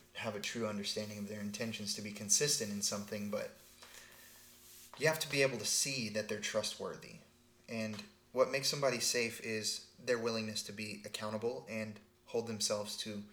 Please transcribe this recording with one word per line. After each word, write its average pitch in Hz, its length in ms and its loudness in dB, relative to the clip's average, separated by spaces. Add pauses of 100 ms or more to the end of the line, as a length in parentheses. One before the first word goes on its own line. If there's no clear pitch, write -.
(140)
have 110 220 -2
a 101 40 -4
true 113 280 -2
understanding 104 500 -2
of 101 100 -4
their 104 140 -6
intentions 107 540 -2
to 107 60 -6
be 104 100 -6
consistent 107 600 4
in 101 100 -2
something, 104 480 -2
but 101 200 -2 (1500)
you 147 80 6
have 156 120 4
to 147 100 -2
be 139 120 4
able 127 160 6
to 104 80 -2
see 131 440 2
that 104 200 -2
they're 104 100 -2
trustworthy. - 760 -2 (520)
And 110 280 -2 (360)
what 127 200 6
makes 135 180 2
somebody 135 300 4
safe 113 440 2
is 110 420 -2 (200)
their 123 140 4
willingness 113 440 0
to - 80 -8
be 104 320 -6
accountable 110 640 -2
and 110 300 -4 (280)
hold 113 200 0
themselves 104 500 0
to 104 360 -4